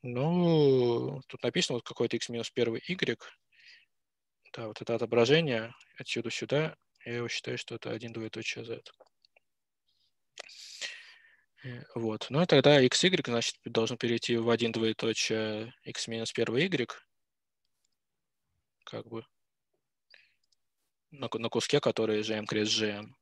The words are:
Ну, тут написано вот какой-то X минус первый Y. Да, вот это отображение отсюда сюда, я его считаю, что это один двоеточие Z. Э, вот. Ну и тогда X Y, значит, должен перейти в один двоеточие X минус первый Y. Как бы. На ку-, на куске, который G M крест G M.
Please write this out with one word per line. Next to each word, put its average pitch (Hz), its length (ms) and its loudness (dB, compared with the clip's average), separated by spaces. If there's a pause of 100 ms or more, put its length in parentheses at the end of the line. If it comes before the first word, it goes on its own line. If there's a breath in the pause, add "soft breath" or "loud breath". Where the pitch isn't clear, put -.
Ну, 135 1200 4
тут - 140 -14
написано 127 360 -2
вот 113 60 -6
какой-то - 320 -4
X - 140 -4
минус 117 220 -8
первый 113 360 0
Y. 175 300 -2 (1400 loud breath)
Да, 117 140 -10
вот 107 120 -12
это - 140 -4
отображение 117 800 4 (240)
отсюда 120 320 -6
сюда, 143 460 -2 (300)
я 120 120 -8
его 120 100 -4
считаю, 123 300 -6
что - 180 -10
это 113 160 -8
один 120 220 -8
двоеточие 117 520 -8
Z. 117 180 -12 (2750 loud breath)
Э, 123 200 -14 (120)
вот. 110 340 -6
Ну 143 140 2
и - 20 4
тогда 143 360 8
X - 220 4
Y, 143 220 2
значит, 117 300 -2 (100)
должен 117 320 0
перейти 117 400 0
в 113 120 2
один 113 220 2
двоеточие 110 1000 -2 (100)
X - 240 -8
минус 113 240 -6
первый 117 320 0
Y. 160 240 -2 (2000)
Как 110 240 -14
бы. 113 180 -14 (1800 soft breath)
На 135 200 -10
ку-, 113 100 -4
на 113 100 -4
куске, 131 300 2
который 107 420 0
G 107 140 -4
M 107 100 -6
крест 107 320 0
G 107 120 0
M. 104 320 -10